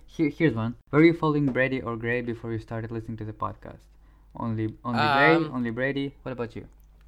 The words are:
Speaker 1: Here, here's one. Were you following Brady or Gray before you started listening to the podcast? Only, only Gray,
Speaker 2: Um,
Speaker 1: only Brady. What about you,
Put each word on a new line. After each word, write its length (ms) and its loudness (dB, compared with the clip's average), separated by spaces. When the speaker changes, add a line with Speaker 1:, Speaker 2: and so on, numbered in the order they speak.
Speaker 1:
Here, 240 -2
here's 240 2
one. 220 -2
Were 100 6
you 100 8
following 340 0
Brady 360 0
or 140 -6
Gray 260 -2
before 300 -6
you 80 -4
started 320 -8
listening 260 -8
to 60 -10
the 80 -10
podcast? 380 -12
Only, 280 -2
only 160 -2
Gray, 340 6
Speaker 2:
Um, 180 0
Speaker 1:
only 180 -2
Brady. 520 -4
What 100 -8
about 240 -8
you, 100 -12